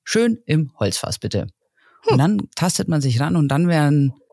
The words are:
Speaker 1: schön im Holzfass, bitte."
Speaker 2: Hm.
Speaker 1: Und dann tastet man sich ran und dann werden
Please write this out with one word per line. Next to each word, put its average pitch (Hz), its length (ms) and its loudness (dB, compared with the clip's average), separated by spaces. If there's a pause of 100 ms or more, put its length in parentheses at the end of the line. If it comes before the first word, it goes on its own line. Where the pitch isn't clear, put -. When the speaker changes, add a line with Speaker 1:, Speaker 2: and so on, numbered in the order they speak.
Speaker 1:
schön 226 420 0
im 151 340 0
Holzfass, - 400 -4
bitte." - 280 -4 (580)
Speaker 2:
Hm. 453 80 2
Speaker 1:
Und - 40 4
dann 202 200 2 (180)
tastet 185 320 -2
man 156 140 0
sich 123 180 0
ran 165 160 -2
und 143 140 2
dann 156 180 0
werden 147 460 2 (200)